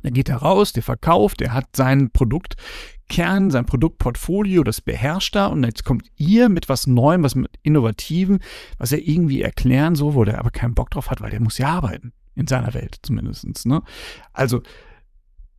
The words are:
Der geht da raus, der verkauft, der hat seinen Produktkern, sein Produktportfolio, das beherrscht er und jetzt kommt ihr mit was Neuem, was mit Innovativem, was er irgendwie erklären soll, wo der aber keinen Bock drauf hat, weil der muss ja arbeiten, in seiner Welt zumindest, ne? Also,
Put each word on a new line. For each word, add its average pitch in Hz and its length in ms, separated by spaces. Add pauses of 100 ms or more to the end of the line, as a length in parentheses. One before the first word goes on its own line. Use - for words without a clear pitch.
Der 131 100
geht 131 180
da 131 80
raus, 185 340
der - 100
verkauft, 175 600
der 120 120
hat - 220
seinen 135 360
Produktkern, - 1400
sein 123 140
Produktportfolio, 165 1000
das - 160
beherrscht 143 560
er 202 160
und 143 140
jetzt - 180
kommt 120 220 (100)
ihr 214 320
mit 175 220
was 135 180
Neuem, 135 340
was 123 140
mit - 280
Innovativem, 156 760 (380)
was 127 160
er 151 120
irgendwie 151 360
erklären 139 540
soll, 147 180
wo 123 100
der 101 160
aber 117 120
keinen 120 220
Bock - 160
drauf - 220
hat, 107 80
weil 107 120
der 104 100
muss 113 160
ja 131 100
arbeiten, 147 460 (200)
in 165 140
seiner 120 260
Welt - 300
zumindest, - 600
ne? 139 160 (500)
Also, 127 300 (960)